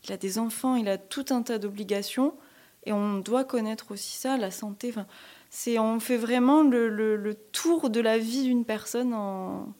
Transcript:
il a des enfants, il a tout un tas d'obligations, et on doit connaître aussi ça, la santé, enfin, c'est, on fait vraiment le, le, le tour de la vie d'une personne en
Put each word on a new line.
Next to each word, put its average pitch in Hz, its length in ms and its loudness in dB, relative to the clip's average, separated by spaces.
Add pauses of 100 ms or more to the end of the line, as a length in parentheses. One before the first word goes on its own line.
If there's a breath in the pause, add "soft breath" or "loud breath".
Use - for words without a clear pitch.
il 196 80 -8
a 190 40 -8
des 190 220 -4
enfants, 233 360 0
il 226 120 2
a 196 100 2
tout 269 340 -8
un 247 100 2
tas 233 160 -2
d'obligations, 202 760 -2 (520 loud breath)
et 214 80 -2
on 202 240 0
doit 220 260 0
connaître 220 480 -4
aussi - 260 -10
ça, 262 200 -2
la 196 140 -2
santé, 208 400 -8
enfin, 220 140 -8 (440 loud breath)
c'est, 233 300 -2
on 220 200 2
fait 240 180 0
vraiment 247 440 6
le, 247 260 6
le, 214 300 0
le 208 160 -4
tour 320 560 0
de 220 100 2
la 226 180 4
vie 226 260 0
d'une 247 220 2
personne 240 480 -2
en 196 540 -4 (120)